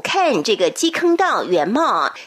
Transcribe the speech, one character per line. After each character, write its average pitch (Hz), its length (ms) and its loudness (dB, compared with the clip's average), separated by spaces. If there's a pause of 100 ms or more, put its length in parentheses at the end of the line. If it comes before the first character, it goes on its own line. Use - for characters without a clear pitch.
瞰 311 380 0
这 214 120 0
个 180 160 0
基 330 200 -2
坑 339 260 2
道 311 280 0
原 170 240 0
貌， 220 440 0 (140)